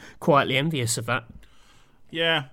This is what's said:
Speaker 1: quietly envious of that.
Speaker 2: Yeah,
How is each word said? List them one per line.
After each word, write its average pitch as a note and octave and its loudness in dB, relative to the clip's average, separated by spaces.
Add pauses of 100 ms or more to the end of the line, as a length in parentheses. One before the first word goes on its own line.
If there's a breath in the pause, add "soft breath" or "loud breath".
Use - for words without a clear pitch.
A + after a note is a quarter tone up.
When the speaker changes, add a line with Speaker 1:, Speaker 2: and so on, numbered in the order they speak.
(200 loud breath)
Speaker 1:
quietly C3+ 4
envious C#3 -2
of A2 -6
that. A#2+ -2 (880 soft breath)
Speaker 2:
Yeah, D#3+ 0